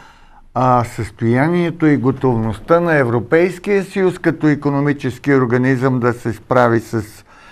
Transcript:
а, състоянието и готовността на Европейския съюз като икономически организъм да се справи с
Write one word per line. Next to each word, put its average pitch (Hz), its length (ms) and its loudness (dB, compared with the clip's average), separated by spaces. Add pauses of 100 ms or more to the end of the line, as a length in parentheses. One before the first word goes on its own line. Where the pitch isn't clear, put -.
(540)
а, 123 300 2
състоянието 156 1040 -2
и 147 100 4
готовността 123 840 0
на 170 140 0
Европейския 165 920 0
съюз 185 340 -2
като 160 300 0
икономически 143 840 -2
организъм 127 640 2
да 120 120 2
се 117 200 -6
справи 120 480 2
с 110 240 -6 (480)